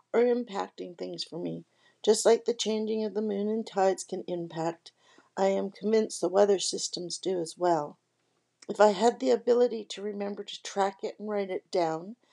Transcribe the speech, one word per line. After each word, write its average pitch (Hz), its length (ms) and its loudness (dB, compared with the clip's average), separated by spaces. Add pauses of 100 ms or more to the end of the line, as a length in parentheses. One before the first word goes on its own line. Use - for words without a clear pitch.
(140)
are 226 80 4
impacting 196 760 -2
things 180 260 -10
for 165 160 -12
me, 170 240 -8 (400)
just 214 220 4
like 226 180 6
the 233 100 -2
changing 220 520 -2
of 196 80 -4
the 214 80 -2
moon 208 260 -2
and 220 180 -2
tides 190 380 2
can - 240 -8
impact. 165 640 -6 (460)
I 196 100 4
am 196 220 0
convinced 220 520 0
the 170 80 2
weather 196 300 6
systems 175 580 -6
do 180 240 -2
as 160 160 -8
well. 170 400 0 (720)
If 208 100 -6
I 208 140 8
had 214 260 2
the 262 120 2
ability 233 580 2
to 196 120 -12
remember 202 440 -8
to - 180 -16
track 196 400 -2
it - 160 -8
and 208 100 -12
write 202 200 -4
it - 200 -8
down, 175 460 -2 (180)